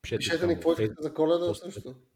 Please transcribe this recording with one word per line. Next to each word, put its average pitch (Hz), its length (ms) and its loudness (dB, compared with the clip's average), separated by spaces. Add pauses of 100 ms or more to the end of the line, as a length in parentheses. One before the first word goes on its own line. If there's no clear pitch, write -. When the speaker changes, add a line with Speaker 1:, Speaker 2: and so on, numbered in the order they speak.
Speaker 1:
Пишете - 160 -4
Speaker 2:
Пишете 165 220 0
Speaker 1:
там 175 100 2
Speaker 2:
ни 165 60 4
какво 160 140 0
Speaker 1:
в 170 40 4
Speaker 2:
искате 110 160 2
Speaker 1:
Facebook - 120 -10
Speaker 2:
за 151 120 -6
Коледа 170 340 2
Speaker 1:
постове. 175 240 -6
Speaker 2:
също. 127 240 -12 (200)